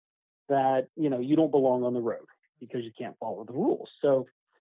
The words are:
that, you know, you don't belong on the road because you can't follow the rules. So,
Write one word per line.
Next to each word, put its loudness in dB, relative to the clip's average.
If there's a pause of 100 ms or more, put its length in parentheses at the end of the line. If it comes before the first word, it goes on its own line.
(480)
that, 2
you -2
know, -2
you 0
don't 4
belong 2
on 0
the -2
road -6 (320)
because -8
you -12
can't -12
follow -8
the -16
rules. -2 (100)
So, 2 (340)